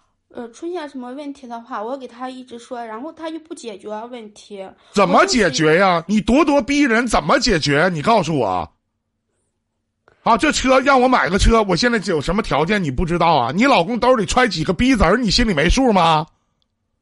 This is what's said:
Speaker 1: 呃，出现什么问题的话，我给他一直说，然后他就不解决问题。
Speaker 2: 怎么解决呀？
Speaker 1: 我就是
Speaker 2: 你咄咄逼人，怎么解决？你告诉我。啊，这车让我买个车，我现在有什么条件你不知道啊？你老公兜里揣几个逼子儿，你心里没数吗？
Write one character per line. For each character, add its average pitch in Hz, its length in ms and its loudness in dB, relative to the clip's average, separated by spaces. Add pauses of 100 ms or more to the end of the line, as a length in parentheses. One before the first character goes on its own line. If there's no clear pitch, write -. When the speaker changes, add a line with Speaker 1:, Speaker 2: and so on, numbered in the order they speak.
(280)
Speaker 1:
呃， 240 220 -14
出 339 220 -12
现 320 160 -8
什 277 100 -14
么 247 140 -14
问 285 220 -12
题 262 120 -20
的 233 140 -14
话， 233 220 -10
我 254 160 -8
给 254 80 -16
他 233 240 -14
一 254 140 -16
直 233 140 -18
说， 240 260 -12
然 220 160 -12
后 311 120 -12
他 320 180 -12
就 320 100 -12
不 330 140 -18
解 220 220 -14
决 208 120 -16 (180)
问 233 260 -16
题。 196 340 -18 (260)
Speaker 2:
怎 196 160 2
么 254 180 6
解 220 240 2
决 156 280 2
呀？ 190 180 4
Speaker 1:
我 165 60 0
就 - 60 -16
是 202 60 -2
Speaker 2:
你 214 80 2
咄 262 220 4
咄 285 180 2
逼 285 200 0
人， 247 240 2
怎 208 160 0
么 202 180 2
解 208 180 0
决？ 143 340 2
你 156 80 -4
告 202 220 2
诉 156 160 -4
我。 92 340 -4 (1500)
啊， 226 140 2
这 302 140 0
车 262 300 2
让 269 200 4
我 247 80 2
买 180 200 2
个 185 100 -2
车， 226 300 4
我 180 80 0
现 240 140 0
在 233 160 -2
有 170 140 -2
什 165 140 -4
么 214 80 -2
条 147 220 0
件 202 180 -2
你 147 80 -4
不 131 160 -4
知 170 120 -2
道 165 180 2
啊？ 123 180 0
你 208 100 2
老 240 180 4
公 220 160 -4
兜 247 160 4
里 202 120 -2
揣 254 220 2
几 160 160 -6
个 185 80 -2
逼 247 220 2
子 185 100 2
儿， 180 120 4
你 240 140 -2
心 240 180 0
里 196 60 0
没 147 160 2
数 254 220 2
吗？ 165 340 2 (760)